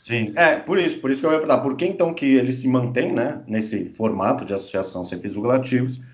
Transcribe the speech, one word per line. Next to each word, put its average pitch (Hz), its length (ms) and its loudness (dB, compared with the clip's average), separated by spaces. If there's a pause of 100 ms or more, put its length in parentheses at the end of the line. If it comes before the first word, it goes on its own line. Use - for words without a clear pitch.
Sim, 113 340 -2
é, 165 200 6
por 185 240 0
isso, 160 180 0
por 131 140 -2
isso 135 80 -2
que 160 80 0
eu 156 60 2
ia 156 40 4
perguntar, 139 220 2
por 131 160 -2
que 165 100 -2
então 180 300 0
que 143 100 -4
ele 127 260 4
se 127 160 -4
mantém, 123 460 2
né, 135 340 -2
nesse 107 460 -4
formato 107 500 0
de 98 80 -8
associação 95 540 -4
sem - 160 -8
fins 98 140 -8
lucrativos, 123 640 0 (120)